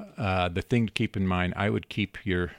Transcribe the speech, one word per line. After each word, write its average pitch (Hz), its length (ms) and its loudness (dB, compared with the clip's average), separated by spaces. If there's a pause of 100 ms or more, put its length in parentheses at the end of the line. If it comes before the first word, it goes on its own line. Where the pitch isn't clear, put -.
(180)
uh, 92 300 2
the 87 140 -2
thing 120 240 2
to 101 60 -4
keep - 240 -2
in 98 100 2
mind, 90 300 2
I 101 140 0
would 107 180 -2
keep - 360 -4
your 87 340 0